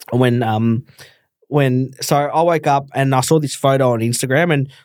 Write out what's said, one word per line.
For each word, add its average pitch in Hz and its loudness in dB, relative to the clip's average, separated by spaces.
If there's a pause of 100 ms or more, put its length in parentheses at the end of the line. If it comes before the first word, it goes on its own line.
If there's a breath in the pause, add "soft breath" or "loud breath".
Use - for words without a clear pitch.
(100)
When, 123 2
um, 113 0 (600 loud breath)
when, 131 0 (100)
so - 0
I 147 0
woke 170 0
up 139 0
and 135 0
I 131 4
saw 160 2
this 147 -4
photo 135 2
on 113 -2
Instagram. 131 -2
And 139 -2 (140 loud breath)